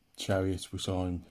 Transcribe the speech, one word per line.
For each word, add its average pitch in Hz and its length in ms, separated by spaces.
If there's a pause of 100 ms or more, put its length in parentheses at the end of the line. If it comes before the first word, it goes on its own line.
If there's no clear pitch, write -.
(160)
chariot, 95 540
which - 180
I'm 92 420